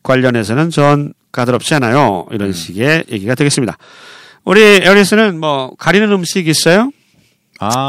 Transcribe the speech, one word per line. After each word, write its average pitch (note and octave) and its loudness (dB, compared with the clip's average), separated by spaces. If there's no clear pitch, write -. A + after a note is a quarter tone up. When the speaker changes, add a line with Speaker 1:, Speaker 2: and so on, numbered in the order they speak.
Speaker 1:
관련해서는 B2+ 0
전 D3 0
까다롭지 B2 -2
않아요. B2 0
이런 G2+ -4
Speaker 2:
음. F#2+ -4
Speaker 1:
식의 F#2+ -4
얘기가 A2 -4
되겠습니다. C3+ -2
우리 F#3+ 2
에리스는 G3+ 4
뭐, C#3 -4
가리는 G3+ 0
음식 F3+ -2
있어요? F3 2
Speaker 2:
아. B2 -4